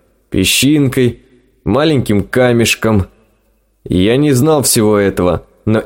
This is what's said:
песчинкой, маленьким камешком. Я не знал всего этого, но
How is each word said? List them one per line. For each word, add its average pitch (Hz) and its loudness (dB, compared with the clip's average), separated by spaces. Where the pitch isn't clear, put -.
песчинкой, 131 -2
маленьким 120 0
камешком. 113 0
Я 98 0
не 147 2
знал 143 2
всего 107 0
этого, 92 0
но 107 0